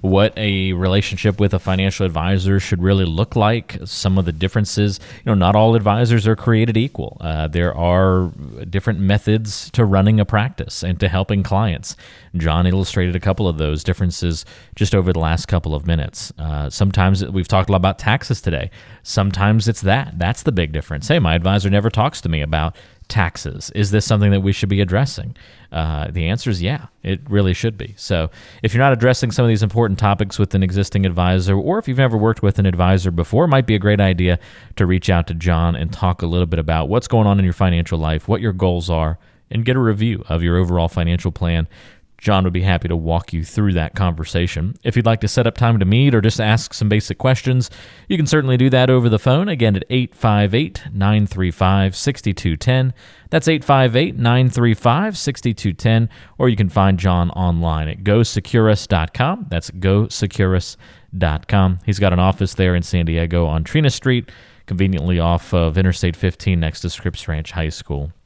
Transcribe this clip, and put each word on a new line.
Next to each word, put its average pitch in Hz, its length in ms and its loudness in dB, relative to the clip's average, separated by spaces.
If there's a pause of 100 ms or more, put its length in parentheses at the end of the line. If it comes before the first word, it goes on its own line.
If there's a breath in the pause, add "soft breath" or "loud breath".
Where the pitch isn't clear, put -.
what 98 320 2
a 95 360 -2
relationship 95 640 0
with 104 140 2
a 92 60 -2
financial 95 460 -2
advisor 92 540 0
should 90 220 -4
really 95 240 2
look 82 300 -2
like, 110 500 0
some 92 320 -2
of 92 80 2
the 87 60 -2
differences. 98 680 -2 (260 loud breath)
You 113 60 0
know, - 20 4
not 95 220 4
all 113 200 6
advisors 110 520 2
are 113 80 4
created 113 420 2
equal. 113 420 -4
Uh, 78 280 -4
there 85 280 -2
are 90 560 2 (380)
different 95 300 -2
methods 104 720 -2
to 120 120 4
running 101 360 4
a 101 60 2
practice - 580 -4
and 87 160 -4
to 101 80 0
helping 95 360 -2
clients. 98 520 -4 (420 loud breath)
John 82 300 2
illustrated 90 480 0
a 90 40 -2
couple 98 280 0
of 82 100 -2
those 76 260 -2
differences 87 600 -2 (300 loud breath)
just - 180 0
over 92 180 2
the 82 80 0
last 80 280 -2
couple 82 260 -2
of 73 140 -4
minutes. - 500 -4
Uh, 73 320 -6
sometimes 98 560 2
we've 92 220 -4
talked 95 220 0
a - 20 2
lot 98 60 4
about 95 200 0
taxes - 440 -2
today. 78 280 -4 (340 loud breath)
Sometimes 101 640 2
it's 113 140 -2
that. 98 380 -2
That's 92 240 -2
the 151 80 0
big 85 200 -2
difference. 73 360 -8
"Hey, 165 120 2
my 82 160 2
advisor 95 340 0
never 101 200 2
talks 120 320 -2
to - 80 -4
me 80 120 -2
about 78 340 -2 (320 loud breath)
taxes. - 680 -6
Is 101 160 -2
this 104 140 2
something 104 260 2
that 98 100 2
we 98 100 0
should 95 160 -2
be 98 140 0
addressing?" 113 540 -2 (360 loud breath)
Uh, 78 400 -4
the 82 160 -2
answer 117 220 -4
is 90 120 -2
yeah, 123 260 -4 (160)
it 95 160 -4 (100)
really 98 240 2
should 110 240 -4
be. 104 200 -12
So 80 320 -2 (340 loud breath)
if 107 100 0
you're 123 100 4
not 139 100 6
addressing 123 380 2
some 123 140 2
of 117 40 4
these 110 140 2
important 107 360 0
topics 101 400 0
with 101 160 0
an 95 80 2
existing 95 420 0
advisor, 90 500 2
or 160 240 0
if - 80 -8
you've 127 100 -2
never 127 200 2
worked 107 240 0
with 98 180 0
an 98 60 4
advisor 90 460 2
before, 92 340 0
it 165 40 0
might 131 180 2
be 110 80 2
a 101 40 0
great 101 220 2
idea 90 380 2 (360 loud breath)
to 98 100 2
reach 90 240 0
out 85 180 2
to 87 60 -6
John 85 420 0
and 80 160 -6
talk 90 300 -2
a 87 60 -4
little 87 200 0
bit 82 120 -2
about 80 300 -2
what's 113 180 -2
going 110 200 2
on 101 120 4
in 95 60 2
your 87 80 0
financial 85 460 0
life, 78 280 -2
what 104 140 -2
your 107 120 -2
goals 87 360 -2
are, 80 280 -2 (340 soft breath)
and 117 140 -4
get 127 100 0
a 135 40 0
review 110 500 -2
of 82 140 -2
your 85 140 2
overall 87 300 0
financial 87 440 -2
plan. 85 360 -2 (500 loud breath)
John 95 280 0
would 90 80 -2
be 90 80 0
happy 92 260 0
to 87 80 -2
walk 82 380 -2
you 82 100 -4
through 101 300 -2
that 82 200 -2
conversation. 87 880 -2
If 120 120 -2
you'd 120 100 2
like 113 140 2
to 107 80 -2
set 123 180 0
up 113 120 -2
time 117 220 2
to 95 60 2
meet 123 300 4
or 107 60 4
just 110 180 2
ask 107 340 0
some 107 140 -2
basic 104 300 0
questions, 127 520 0 (380 loud breath)
you 196 80 0
can 160 100 0
certainly 135 300 2
do 127 140 4
that 127 200 4
over 123 200 4
the 107 100 2
phone, 160 300 2
again, 117 260 2
at 95 140 -4
eight 123 260 -2
five 104 400 2
eight, 160 260 -2 (120)
nine 104 340 2
three 92 240 -2
five, 95 420 2
six - 280 -4
two 92 340 -2
ten. 127 380 0 (380 loud breath)
That's - 180 0
eight 156 160 0
five 131 320 4
eight, 160 180 0
nine 123 340 2
three 120 240 2
five, 160 440 0
six - 240 -6
two 107 320 -2
ten, 113 360 2 (280 loud breath)
or 127 100 2
you 120 80 4
can 98 140 2
find 95 280 4
John 87 340 2
online 82 580 -2
at 95 160 -10
go 120 180 4
securus 107 640 0
dot 80 260 -2
com. 180 360 -2
That's 85 220 -6
go 95 360 0
securus 92 680 -2 (380 loud breath)
dot 80 340 -2
com. 92 360 2
He's 101 140 -2
got 95 140 2
an 87 60 2
office 92 340 2
there 90 220 2
in 87 60 0
San 85 240 -2
Diego 82 400 0
on 78 200 -2
Trina 151 240 0
Street, 123 420 -2 (360 loud breath)
conveniently 90 520 0
off 85 340 0
of 82 240 2
Interstate 90 380 0
fifteen 90 460 -2
next 78 200 -4
to 87 80 -6
Scripps - 380 -8
Ranch 78 240 -6
High 80 180 -4
School. 71 440 -10 (120)